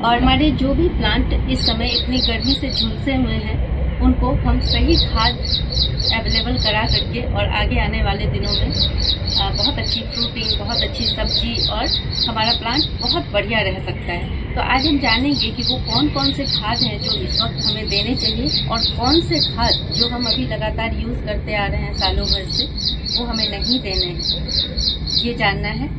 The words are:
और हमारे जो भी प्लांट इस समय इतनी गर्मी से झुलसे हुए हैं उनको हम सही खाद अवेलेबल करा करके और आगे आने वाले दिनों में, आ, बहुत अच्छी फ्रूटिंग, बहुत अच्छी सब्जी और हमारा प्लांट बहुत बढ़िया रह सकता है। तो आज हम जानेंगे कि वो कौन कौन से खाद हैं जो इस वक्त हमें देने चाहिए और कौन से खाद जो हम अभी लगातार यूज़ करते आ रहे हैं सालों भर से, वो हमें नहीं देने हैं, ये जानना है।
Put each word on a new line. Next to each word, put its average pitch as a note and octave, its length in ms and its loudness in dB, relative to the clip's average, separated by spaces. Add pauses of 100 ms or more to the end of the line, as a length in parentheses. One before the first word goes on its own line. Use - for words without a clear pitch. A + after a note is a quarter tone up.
और A#3+ 160 4
हमारे C4 300 6
जो C4 220 2
भी E4 160 4
प्लांट A3 600 2
इस B3+ 100 2
समय A#3 260 0
इतनी A#3+ 320 0
गर्मी A#3+ 360 2
से C4+ 160 -2
झुलसे A#3+ 460 0
हुए A#3 180 2
हैं - 360 0 (320)
उनको B3+ 260 4
हम - 320 4
सही C4 360 4
खाद - 400 2 (800)
अवेलेबल A#3 380 0
करा A3 300 2
करके - 380 0 (120)
और G3+ 120 2
आगे G#3+ 340 2
आने A3 240 0
वाले G3+ 220 0
दिनों G3 280 0
में, - 180 0 (720)
आ, - 80 0
बहुत - 300 0
अच्छी - 220 -2
फ्रूटिंग, G#3+ 580 -2
बहुत A#3 240 -2
अच्छी A#3 200 -4
सब्जी - 680 0
और A3 140 -2 (440)
हमारा A3 220 0
प्लांट B3 320 0 (180)
बहुत F4 220 0 (100)
बढ़िया G#3+ 280 0
रह F#3+ 180 -2
सकता F3+ 340 -4
है। - 420 -4
तो B3 60 0
आज C4 260 2
हम C#4+ 100 2
जानेंगे B3 520 2
कि A#3+ 140 -4
वो B3+ 140 0
कौन B3+ 300 0
कौन C#4 240 0
से C#4 120 -4
खाद A3 340 -2
हैं - 220 0
जो - 120 -4 (100)
इस - 200 0
वक्त - 120 0
हमें G#3+ 320 -2
देने G3+ 300 0
चाहिए - 540 0
और A3+ 80 0
कौन B3+ 440 2
से E4+ 180 0
खाद - 540 0
जो - 140 0
हम A#3+ 180 -2
अभी A#3+ 220 0
लगातार A3 460 -2
यूज़ A3+ 320 -4
करते G#3+ 300 -4
आ G3+ 100 0
रहे G3 160 -2
हैं - 120 -4
सालों - 320 0
भर - 240 -2
से, - 160 0 (540)
वो A#3+ 80 -2
हमें A3 220 -2
नहीं G3 300 0
देने F#3 260 -2
हैं, F3 140 -6 (1040)
ये A#3 100 0
जानना G#3 340 0
है। A3 200 -2 (120)